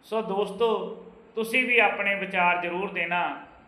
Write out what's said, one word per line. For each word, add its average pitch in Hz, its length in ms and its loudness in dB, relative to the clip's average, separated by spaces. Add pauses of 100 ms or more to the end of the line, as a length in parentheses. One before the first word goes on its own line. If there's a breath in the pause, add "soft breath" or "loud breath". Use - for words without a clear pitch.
ਸੋ 220 200 -4
ਦੋਸਤੋ, 202 720 -2 (400)
ਤੁਸੀਂ 233 320 0
ਵੀ 247 120 6
ਆਪਣੇ 202 360 4
ਵਿਚਾਰ 185 480 2
ਜ਼ਰੂਰ 180 300 -4
ਦੇਣਾ। 170 540 -4 (220)